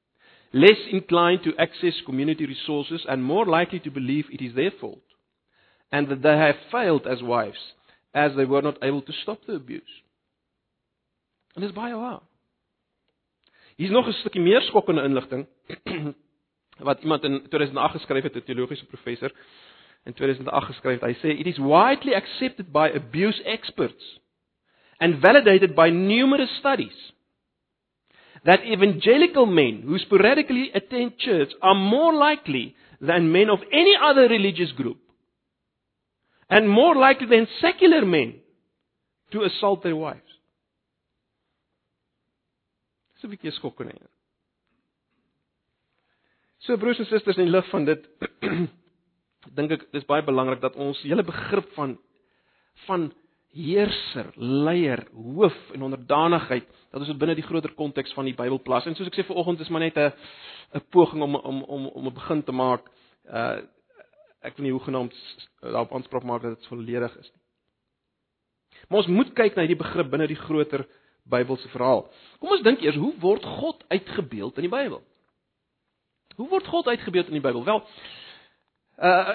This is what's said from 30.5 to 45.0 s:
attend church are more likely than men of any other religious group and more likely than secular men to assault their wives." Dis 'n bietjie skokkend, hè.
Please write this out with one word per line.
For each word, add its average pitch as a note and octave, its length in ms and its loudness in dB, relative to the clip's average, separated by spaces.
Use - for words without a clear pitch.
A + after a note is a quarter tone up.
attend A#3+ 440 -4
church E3+ 440 0
are F#3+ 180 6
more C4 360 2
likely C3+ 440 -4
than E3 300 2
men G3 200 4
of G3 200 0
any F4 260 6
other C4+ 320 6
religious F#3+ 440 0
group B2+ 260 -6
and G#3+ 200 4
more C#4 280 6
likely C4+ 300 4
than A3+ 200 4
secular E4 460 4
men C#3 280 0
to G#3+ 120 -4
assault G3 400 -2
their E3+ 140 -4
wives." D#3 320 -10
Dis - 80 -20
'n G3+ 80 -14
bietjie D#3+ 160 -12
skokkend, - 400 -12
hè. - 160 -20